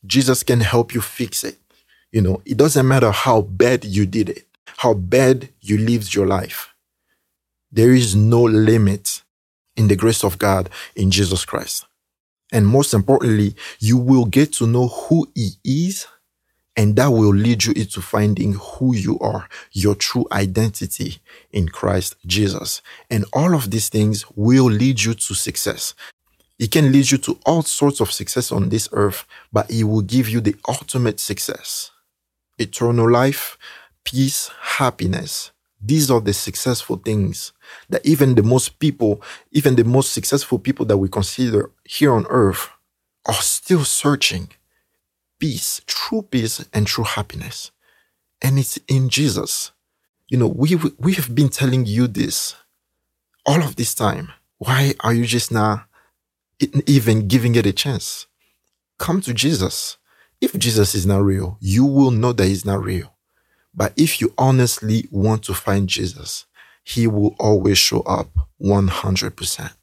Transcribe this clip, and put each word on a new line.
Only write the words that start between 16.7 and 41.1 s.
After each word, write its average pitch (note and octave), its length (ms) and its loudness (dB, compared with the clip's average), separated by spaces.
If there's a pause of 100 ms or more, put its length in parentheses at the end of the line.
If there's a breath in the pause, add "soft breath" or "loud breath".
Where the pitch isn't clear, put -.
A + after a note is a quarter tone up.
and G#2 180 2
that C3 140 4
will G#2+ 260 4
lead G#2+ 300 2
you A#2 80 0
into G2+ 280 -4
finding G#2 540 0
who B2 400 -2
you G#2+ 240 -2
are, G#2 300 -6 (240 loud breath)
your G2 240 0
true - 340 -2
identity G2 880 -4 (320 soft breath)
in F#2 180 -2
Christ F#2+ 460 -4 (100)
Jesus. F#2+ 560 -4 (300 loud breath)
And G#2 220 -2
all E3+ 200 2
of A#2+ 200 -2
these A2 160 -2
things G#2+ 360 0 (120)
will B2 300 4
lead A#2 360 2
you A2+ 120 -2
to - 200 -6
success. - 600 -6 (640 loud breath)
It A#2 120 -2
can D3 200 4
lead C3+ 200 4
you C3+ 80 2
to - 260 -6
all D#3+ 180 2
sorts - 380 0
of - 120 0
success - 380 -6
on F#2 180 -2
this G#2+ 240 -2
earth, G2+ 340 -2 (260 loud breath)
but G#2+ 180 -2
it A2+ 140 0
will G#2+ 180 0
give A2+ 260 0
you A2+ 120 -2
the G#2 160 -2 (120)
ultimate B2 520 -4
success. - 680 -10 (680)
Eternal A#2 520 2
life, C3 480 0 (460 loud breath)
peace, C3+ 460 -2 (100)
happiness. - 880 -4 (300)
These C3+ 300 0
are A#2 100 4
the G#2 120 -2
successful - 640 -6
things G2 560 -4 (360 loud breath)
that - 160 -4
even C3+ 300 4
the A2 80 6
most B2 380 0
people, A#2 420 0 (300 loud breath)
even C#3 240 4
the A#2 80 6
most B2+ 280 2
successful - 460 -2
people C3 280 -4
that G#2+ 100 2
we F#2+ 120 0
consider G#2+ 600 -2 (140)